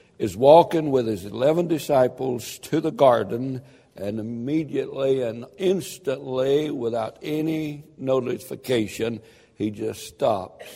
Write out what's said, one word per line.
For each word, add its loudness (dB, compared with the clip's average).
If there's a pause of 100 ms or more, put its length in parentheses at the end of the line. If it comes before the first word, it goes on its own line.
(180)
is -4
walking 6
with 2
his -4
eleven 0
disciples 0
to -2
the -2
garden, 4 (340)
and -6
immediately -2
and -6 (100)
instantly, 0
without -4
any -4 (120)
notification, -2 (320)
he -2
just -8
stops -2